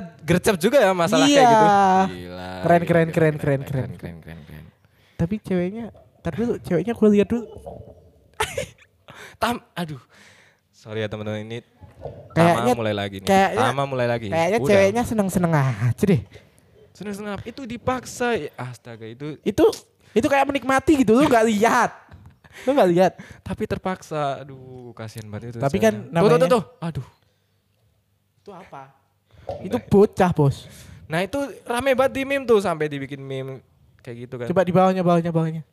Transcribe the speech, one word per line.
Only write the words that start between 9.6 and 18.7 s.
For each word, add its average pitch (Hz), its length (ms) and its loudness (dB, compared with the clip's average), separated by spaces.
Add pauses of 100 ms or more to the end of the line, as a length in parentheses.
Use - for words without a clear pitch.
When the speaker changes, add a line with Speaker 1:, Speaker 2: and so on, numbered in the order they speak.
Speaker 1:
aduh. 151 300 -10 (680)
Sorry 110 300 -12
ya 107 80 -4
teman-teman, 107 340 -8
ini 113 160 -12 (720)
Speaker 2:
Kayaknya, 170 380 2
Speaker 1:
Tama 247 80 0
mulai 220 180 -2
lagi 101 220 -6
nih. 190 80 -14
Speaker 2:
kayaknya, 190 380 2
Speaker 1:
Tama 127 220 0
mulai 131 220 -2
lagi. 117 200 -2
Speaker 2:
kayaknya 170 320 0
Speaker 1:
Udah. 226 100 0
Speaker 2:
ceweknya 202 360 4
seneng-seneng 190 500 -2
aja 127 500 0
deh. 185 160 2 (680)
Speaker 1:
Seneng-seneng 202 420 -12
apa? 196 120 -10
Itu 240 200 -14
dipaksa. 240 680 -6
Ya, 151 220 -6
astaga, 120 480 -14